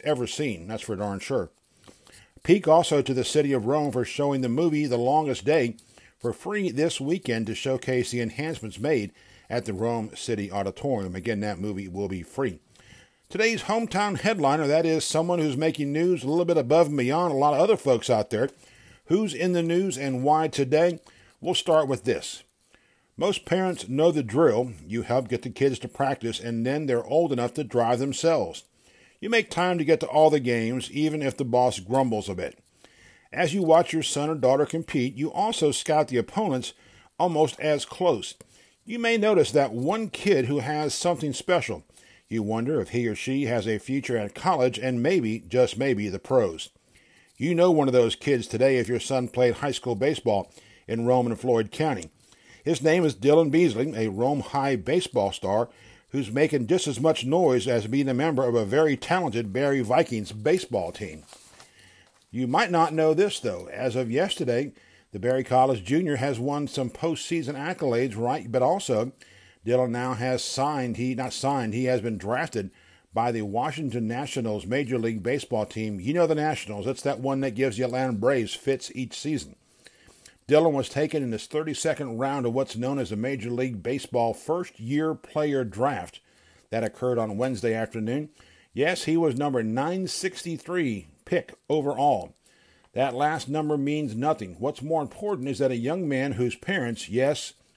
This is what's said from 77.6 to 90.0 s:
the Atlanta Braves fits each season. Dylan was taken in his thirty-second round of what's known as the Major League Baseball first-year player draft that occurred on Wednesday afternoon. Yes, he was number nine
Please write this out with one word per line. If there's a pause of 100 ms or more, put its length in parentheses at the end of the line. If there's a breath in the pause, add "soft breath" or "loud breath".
the
Atlanta
Braves
fits
each
season. (920 loud breath)
Dylan
was
taken
in
his
thirty-second
round
of
what's
known
as
the
Major
League
Baseball
first-year
player
draft (500 soft breath)
that
occurred
on
Wednesday
afternoon. (440 soft breath)
Yes,
he
was
number
nine